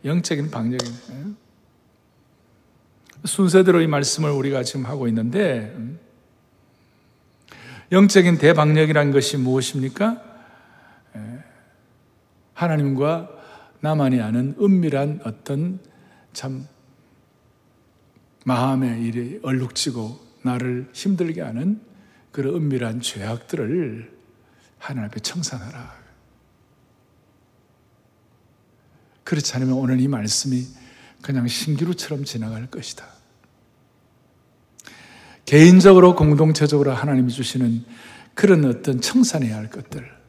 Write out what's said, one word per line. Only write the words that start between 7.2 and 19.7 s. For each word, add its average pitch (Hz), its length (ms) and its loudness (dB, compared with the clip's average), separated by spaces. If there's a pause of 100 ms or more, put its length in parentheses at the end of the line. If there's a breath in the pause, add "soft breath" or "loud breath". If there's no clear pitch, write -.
영적인 185 460 6
대방역이란 151 760 4
것이 139 240 0
무엇입니까? 131 840 -2 (960 loud breath)
예. - 20 -14 (1300 soft breath)
하나님과 143 760 -2 (540 loud breath)
나만이 139 400 0
아는 123 400 -4
은밀한 151 640 0
어떤 180 540 -8 (520 soft breath)
참 135 340 -12 (1800)
마음에 127 540 -2
이리 120 420 -8
얼룩지고 127 760 -6 (240)